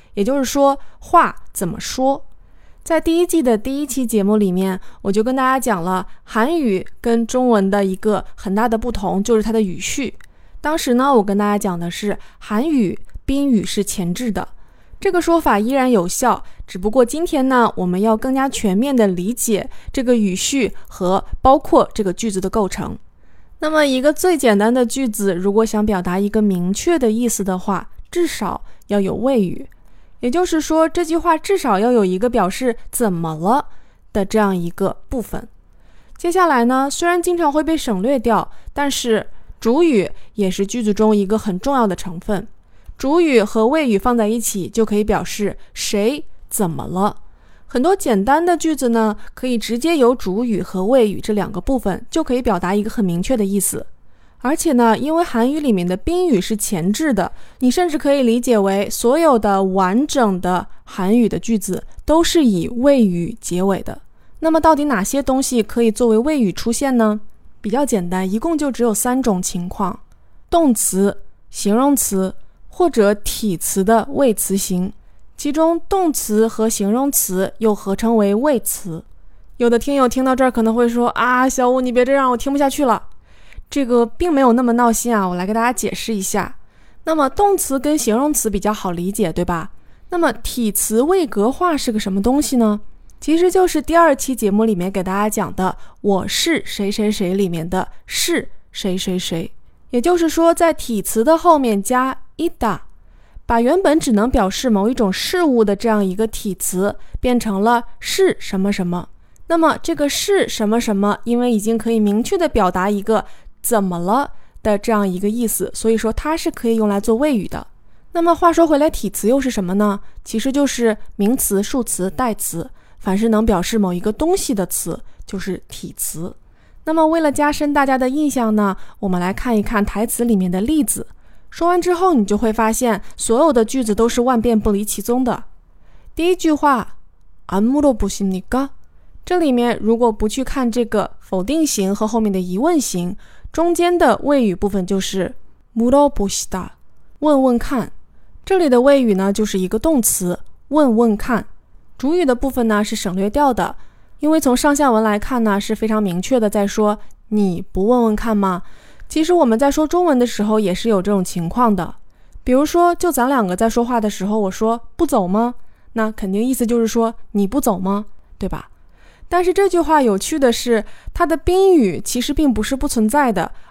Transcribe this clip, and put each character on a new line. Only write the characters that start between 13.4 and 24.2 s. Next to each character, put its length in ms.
语 160
是 180
前 300
置 180
的， 160
这 100
个 120
说 180
法 180
依 120
然 200
有 160
效， 380
只 100
不 140
过 120
今 220
天 240
呢， 260
我 120
们 120
要 160
更 200
加 160
全 260
面 180
地 120
理 260
解 380
这 140
个 100
语 220
序 380
和 380
包 180
括 360
这 100
个 80
句 180
子 80
的 120
构 180
成。 300
那 100
么 160
一 120
个 140
最 240